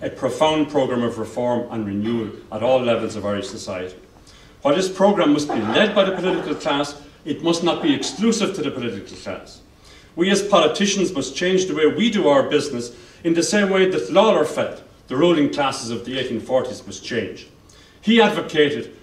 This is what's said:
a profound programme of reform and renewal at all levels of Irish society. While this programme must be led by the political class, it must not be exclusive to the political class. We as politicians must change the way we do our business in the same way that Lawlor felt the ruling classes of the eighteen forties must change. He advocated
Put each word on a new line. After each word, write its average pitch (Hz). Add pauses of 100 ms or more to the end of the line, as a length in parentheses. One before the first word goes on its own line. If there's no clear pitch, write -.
a -
profound 156
programme 123
of 113
reform 117
and 110
renewal 104 (200)
at 110
all 123
levels 110
of 104
Irish 101
society. 95 (680)
While 143
this 185
programme 185
must 143
be 117
led 185
by 196
the 185
political 170
class, 147 (260)
it 147
must 170
not 156
be 151
exclusive 202
to 151
the 135
political 110
class. - (560)
We 180
as 202
politicians 185
must 135
change 185
the 151
way 151
we 165
do 196
our 185
business 127 (280)
in 170
the 170
same 202
way 190
that 151
Lawlor 190
felt - (240)
the 131
ruling 151
classes 135
of 110
the 131
eighteen 117
forties 123
must -
change. 104 (520)
He 226
advocated 151